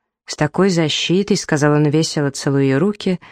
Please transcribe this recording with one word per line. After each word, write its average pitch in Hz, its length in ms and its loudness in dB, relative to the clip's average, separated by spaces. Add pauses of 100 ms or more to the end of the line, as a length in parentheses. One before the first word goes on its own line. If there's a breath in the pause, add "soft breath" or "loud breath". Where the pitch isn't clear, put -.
(240 soft breath)
«С - 120 -12
такой 180 340 0
защитой», 170 640 0
сказал 147 380 0
он 151 100 4
весело, 147 460 0
целуя 139 320 -2
ее 135 160 2
руки, 190 420 -2 (120)